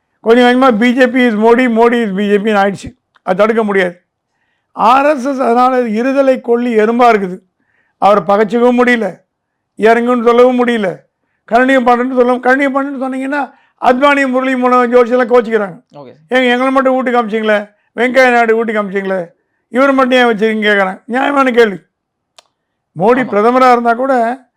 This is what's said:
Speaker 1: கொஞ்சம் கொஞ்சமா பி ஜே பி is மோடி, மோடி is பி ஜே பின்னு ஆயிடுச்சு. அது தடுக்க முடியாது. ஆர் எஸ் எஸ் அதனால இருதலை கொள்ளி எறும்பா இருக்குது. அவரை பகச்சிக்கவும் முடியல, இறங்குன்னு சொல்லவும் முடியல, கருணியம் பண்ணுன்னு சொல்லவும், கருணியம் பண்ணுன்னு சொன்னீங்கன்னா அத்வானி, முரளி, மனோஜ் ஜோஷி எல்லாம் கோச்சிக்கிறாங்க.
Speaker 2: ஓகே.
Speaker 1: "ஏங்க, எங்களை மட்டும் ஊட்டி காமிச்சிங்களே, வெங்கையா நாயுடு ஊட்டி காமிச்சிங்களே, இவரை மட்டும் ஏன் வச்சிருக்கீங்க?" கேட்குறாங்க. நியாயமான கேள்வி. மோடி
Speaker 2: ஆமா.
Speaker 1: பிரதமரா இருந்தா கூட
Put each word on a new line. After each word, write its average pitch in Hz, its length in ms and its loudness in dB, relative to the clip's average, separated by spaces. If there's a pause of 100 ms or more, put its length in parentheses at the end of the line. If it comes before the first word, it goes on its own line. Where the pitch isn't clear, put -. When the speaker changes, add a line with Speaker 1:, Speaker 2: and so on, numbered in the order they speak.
(200)
Speaker 1:
கொஞ்சம் 247 420 2
கொஞ்சமா 254 160 2
பி 240 140 2
ஜே 254 140 2
பி 247 140 -2
is 247 100 2
மோடி, 226 380 2
மோடி 233 280 2
is 220 180 -2
பி 202 140 -2
ஜே 202 100 0
பின்னு 208 180 -2
ஆயிடுச்சு. 196 400 -4 (260)
அது 190 140 -4
தடுக்க 220 260 0
முடியாது. 196 380 -2 (720)
ஆர் 262 340 0
எஸ் 294 180 -2
எஸ் 262 160 -4
அதனால 247 400 0
இருதலை 262 600 0
கொள்ளி 240 360 -2
எறும்பா 233 360 2
இருக்குது. 196 260 -4 (600)
அவரை 202 240 2
பகச்சிக்கவும் 226 600 0
முடியல, 226 300 -2 (640)
இறங்குன்னு 233 460 0
சொல்லவும் 247 420 2
முடியல, 208 300 -4 (560)
கருணியம் 254 340 2
பண்ணுன்னு 247 300 0
சொல்லவும், 247 260 0
கருணியம் 269 340 0
பண்ணுன்னு 269 280 -6
சொன்னீங்கன்னா 269 460 -8 (300)
அத்வானி, 277 480 2
முரளி, 262 260 -2
மனோஜ் 247 440 0
ஜோஷி 240 100 2
எல்லாம் 247 220 -2
கோச்சிக்கிறாங்க. 214 520 -2 (120)
Speaker 2:
ஓகே. 135 180 -20 (160)
Speaker 1:
"ஏங்க, 254 220 0
எங்களை 247 200 0
மட்டும் 262 240 0
ஊட்டி 254 160 -2
காமிச்சிங்களே, 214 600 -2 (260)
வெங்கையா 254 360 2
நாயுடு 233 240 0
ஊட்டி 226 160 -4
காமிச்சிங்களே, 190 540 -6 (420)
இவரை 269 260 0
மட்டும் 262 240 2
ஏன் 247 80 4
வச்சிருக்கீங்க?" 220 400 -2
கேட்குறாங்க. 196 400 0
நியாயமான 269 440 -2
கேள்வி. 226 260 2 (1200)
மோடி 226 200 2
Speaker 2:
ஆமா. 233 160 -4
Speaker 1:
பிரதமரா 247 380 2
இருந்தா 240 200 0
கூட 247 520 -2 (120)